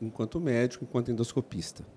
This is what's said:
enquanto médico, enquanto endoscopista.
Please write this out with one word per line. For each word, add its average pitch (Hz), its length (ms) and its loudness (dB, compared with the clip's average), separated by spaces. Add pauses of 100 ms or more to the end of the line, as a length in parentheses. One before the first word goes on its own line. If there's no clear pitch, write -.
enquanto 113 380 -4
médico, 123 460 2
enquanto 120 260 0
endoscopista. 113 760 -2 (120)